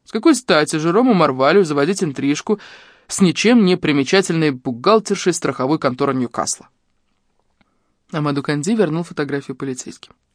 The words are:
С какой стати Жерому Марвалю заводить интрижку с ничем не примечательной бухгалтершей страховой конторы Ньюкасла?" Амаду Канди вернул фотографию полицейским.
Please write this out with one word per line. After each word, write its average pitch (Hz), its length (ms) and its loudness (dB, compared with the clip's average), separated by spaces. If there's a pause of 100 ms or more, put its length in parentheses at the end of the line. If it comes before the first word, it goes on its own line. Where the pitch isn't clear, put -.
(100)
С - 20 -14
какой 247 220 2
стати 151 400 0
Жерому 185 400 2
Марвалю 147 480 4
заводить 151 400 0
интрижку 147 560 -2 (480)
с - 140 -8
ничем 202 440 4
не 180 120 4
примечательной 156 760 0
бухгалтершей 170 800 0
страховой 147 460 -4
конторы 135 360 -2
Ньюкасла?" - 540 -6 (1400)
Амаду 147 320 -2
Канди 151 320 -2
вернул 170 300 0
фотографию 139 520 -8
полицейским. - 560 -12 (220)